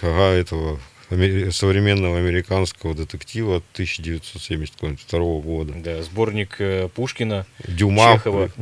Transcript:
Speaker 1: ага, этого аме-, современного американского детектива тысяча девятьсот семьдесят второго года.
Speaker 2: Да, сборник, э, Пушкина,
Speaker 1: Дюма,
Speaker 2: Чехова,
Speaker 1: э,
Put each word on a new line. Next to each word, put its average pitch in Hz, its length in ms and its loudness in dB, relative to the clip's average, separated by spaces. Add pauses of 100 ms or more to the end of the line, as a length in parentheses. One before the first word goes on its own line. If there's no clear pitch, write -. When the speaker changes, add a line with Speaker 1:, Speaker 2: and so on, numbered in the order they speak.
Speaker 1:
ага, 90 280 4
этого 80 480 -2 (300)
аме-, 95 420 2
современного 98 680 2
американского 90 760 0
детектива 87 680 -4 (120)
тысяча - 280 -6
девятьсот 80 400 -8
семьдесят 78 340 -8 (260)
второго 85 400 -2
года. 80 340 -6
Speaker 2:
Да, 82 280 -8
сборник, 104 560 -4
э, 95 360 0
Пушкина, 110 500 -4 (220)
Speaker 1:
Дюма, 104 480 6
Speaker 2:
Чехова, 98 300 2
Speaker 1:
э, 90 40 -4 (120)